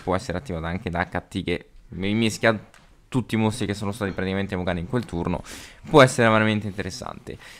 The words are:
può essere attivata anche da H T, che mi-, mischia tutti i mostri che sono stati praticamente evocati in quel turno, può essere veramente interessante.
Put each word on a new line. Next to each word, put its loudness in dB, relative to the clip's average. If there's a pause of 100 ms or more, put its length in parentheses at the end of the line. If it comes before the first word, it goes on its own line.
può 2
essere -4
attivata -6
anche -4
da -2
H -4
T, -6
che -4 (200)
mi-, -2
mischia 2 (420)
tutti 0
i 2
mostri 2
che -2
sono -4
stati -4
praticamente -2
evocati -2
in -6
quel -2
turno, -4 (460)
può 10
essere 6
veramente 2
interessante. -10 (220)